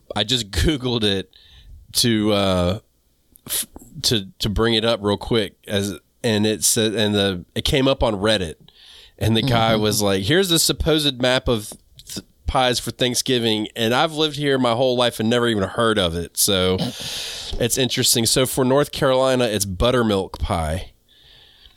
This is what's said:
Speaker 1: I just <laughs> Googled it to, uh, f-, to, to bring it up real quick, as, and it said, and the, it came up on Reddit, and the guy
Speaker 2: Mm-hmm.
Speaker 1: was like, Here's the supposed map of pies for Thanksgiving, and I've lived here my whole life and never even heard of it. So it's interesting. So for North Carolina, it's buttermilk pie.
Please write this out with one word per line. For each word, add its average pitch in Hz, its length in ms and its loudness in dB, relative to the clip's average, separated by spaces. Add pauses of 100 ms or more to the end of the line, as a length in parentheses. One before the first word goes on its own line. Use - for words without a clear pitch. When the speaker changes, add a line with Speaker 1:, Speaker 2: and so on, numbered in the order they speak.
(180)
Speaker 1:
I 107 80 0
just 110 260 -4
<laughs> - 0 -
Googled 120 540 0
it 98 280 -2 (600)
to, 107 400 2
uh, 95 460 2 (680)
f-, - 200 -6 (360)
to, 104 240 0 (120)
to 120 100 -2
bring 110 240 2
it 110 100 2
up 117 180 0
real 101 140 2
quick, 104 400 -2 (120)
as, 101 300 -2 (240)
and 107 240 2
it 107 200 -2
said, 110 300 0
and 104 200 0
the, 98 300 0 (100)
it 113 80 -4
came 135 240 2
up 135 160 2
on 113 120 0
Reddit, 98 400 0 (640)
and 113 200 0
the 110 40 2
guy 113 320 2
Speaker 2:
Mm-hmm. 107 100 2
Speaker 1:
was 104 180 0
like, 98 220 0
Here's 175 260 2
the 165 100 2
supposed 147 640 0
map 127 260 0
of 110 240 -2 (760)
pies 127 320 0
for - 120 -8
Thanksgiving, 117 840 -2
and 117 180 0
I've 156 200 0
lived 147 240 -2
here 143 200 0
my 123 160 2
whole 127 220 0
life 120 240 0
and 110 100 0
never 120 180 2
even 104 160 0
heard 110 360 0
of 85 160 2
it. 87 220 -8
So 92 420 2
it's - 1000 -6
interesting. 123 480 0
So 131 200 2
for 131 200 0
North 139 260 2
Carolina, 131 540 2
it's 101 200 -2
buttermilk 104 760 0
pie. 80 520 -2 (840)